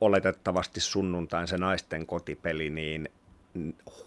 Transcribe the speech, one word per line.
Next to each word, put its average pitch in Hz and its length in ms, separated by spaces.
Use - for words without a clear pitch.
oletettavasti 92 800
sunnuntain 87 680
se 90 100
naisten 90 480
kotipeli, 80 640
niin 78 380